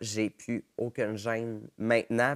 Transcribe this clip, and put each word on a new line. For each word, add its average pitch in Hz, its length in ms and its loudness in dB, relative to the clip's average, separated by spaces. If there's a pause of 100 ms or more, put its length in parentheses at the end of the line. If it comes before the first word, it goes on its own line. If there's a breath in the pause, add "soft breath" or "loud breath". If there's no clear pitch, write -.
j'ai 107 280 0
plus - 360 -6 (120)
aucune 113 400 -2
gêne 113 440 -4 (160)
maintenant, 117 580 2